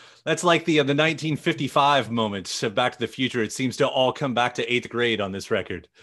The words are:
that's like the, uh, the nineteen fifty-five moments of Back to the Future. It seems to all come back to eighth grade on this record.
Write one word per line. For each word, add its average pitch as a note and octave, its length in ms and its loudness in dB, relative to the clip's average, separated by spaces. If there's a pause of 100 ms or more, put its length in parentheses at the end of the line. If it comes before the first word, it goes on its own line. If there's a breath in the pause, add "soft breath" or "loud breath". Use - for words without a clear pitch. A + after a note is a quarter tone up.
(240 loud breath)
that's D#3+ 200 -2
like E3+ 220 4
the, D#3 140 4
uh, C#3+ 40 4
the C#3+ 100 2
nineteen D3+ 420 2
fifty-five C#3+ 760 2
moments G#2 500 -2
of A2 140 -4
Back B2 180 0
to - 60 -20
the A2+ 80 -2
Future. B2+ 340 -4
It G#2 100 -2
seems B2+ 260 -4
to C3+ 100 2
all C3 240 2
come C3 240 -4
back A#2+ 200 0
to A#2+ 160 -4
eighth B2 180 -2
grade A#2 300 0
on G2 120 -4
this G2 180 -10
record. F#2+ 380 -4 (160 soft breath)